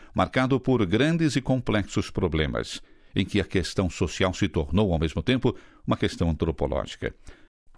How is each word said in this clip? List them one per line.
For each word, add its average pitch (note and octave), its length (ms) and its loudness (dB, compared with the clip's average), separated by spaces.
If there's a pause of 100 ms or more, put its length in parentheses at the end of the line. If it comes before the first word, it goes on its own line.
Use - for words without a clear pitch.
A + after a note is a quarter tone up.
(140)
marcado B2+ 460 2
por A#2+ 240 2
grandes D3 520 2
e C3+ 40 0
complexos A2+ 720 0
problemas, D2+ 720 -2 (320)
em G2+ 100 2
que G2 160 0
a F#2 40 2
questão F#2 440 0
social F#2 460 -2
se G#2 120 0
tornou, F2 460 0
ao D#2+ 60 2
mesmo - 240 -2
tempo, B2+ 340 2 (300)
uma - 100 0
questão - 320 0
antropológica. C#2+ 840 -4 (640)